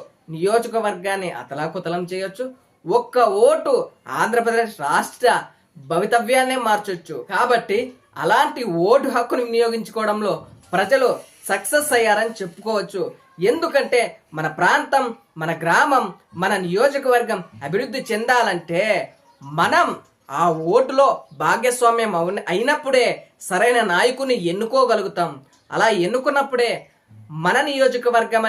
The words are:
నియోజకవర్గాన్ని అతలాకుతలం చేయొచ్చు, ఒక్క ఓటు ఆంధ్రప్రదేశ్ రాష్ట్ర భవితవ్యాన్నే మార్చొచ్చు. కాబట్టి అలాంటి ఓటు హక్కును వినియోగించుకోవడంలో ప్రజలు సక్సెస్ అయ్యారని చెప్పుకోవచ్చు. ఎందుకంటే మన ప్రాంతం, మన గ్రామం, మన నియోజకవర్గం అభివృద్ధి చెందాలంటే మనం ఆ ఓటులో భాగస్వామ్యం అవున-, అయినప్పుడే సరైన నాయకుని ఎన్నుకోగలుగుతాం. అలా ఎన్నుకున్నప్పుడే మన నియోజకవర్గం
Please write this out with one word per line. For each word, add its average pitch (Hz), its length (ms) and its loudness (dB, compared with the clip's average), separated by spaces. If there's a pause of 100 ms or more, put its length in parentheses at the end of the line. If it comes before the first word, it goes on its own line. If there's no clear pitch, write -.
(360)
నియోజకవర్గాన్ని 196 960 -2 (120)
అతలాకుతలం 165 720 -6
చేయొచ్చు, 190 340 -8 (400)
ఒక్క 233 320 0 (280)
ఓటు 311 280 4 (460)
ఆంధ్రప్రదేశ్ 226 560 0 (120)
రాష్ట్ర 208 420 0 (600)
భవితవ్యాన్నే 240 640 0 (100)
మార్చొచ్చు. 196 500 -4 (140)
కాబట్టి 214 480 0 (440)
అలాంటి 262 400 2 (260)
ఓటు 269 260 4
హక్కును 240 320 -2
వినియోగించుకోవడంలో 220 840 -2 (420)
ప్రజలు 220 340 2 (400)
సక్సెస్ 277 480 -2
అయ్యారని 220 420 0
చెప్పుకోవచ్చు. 190 640 -6 (460)
ఎందుకంటే 269 520 2 (360)
మన 156 100 -2 (100)
ప్రాంతం, 254 480 2 (360)
మన 160 100 -2 (100)
గ్రామం, 233 440 2 (360)
మన 202 120 0 (120)
నియోజకవర్గం 233 720 0 (280)
అభివృద్ధి 220 420 -4
చెందాలంటే 208 760 0 (760)
మనం 277 280 2 (540)
ఆ - 20 2 (300)
ఓటులో 262 340 4 (360)
భాగస్వామ్యం 233 760 2
అవున-, 190 320 -2
అయినప్పుడే 262 540 0 (420)
సరైన 226 320 2 (140)
నాయకుని 254 420 0 (160)
ఎన్నుకోగలుగుతాం. 208 800 0 (440)
అలా 196 120 2 (180)
ఎన్నుకున్నప్పుడే 254 680 0 (720)
మన 202 120 2 (120)
నియోజకవర్గం 240 800 2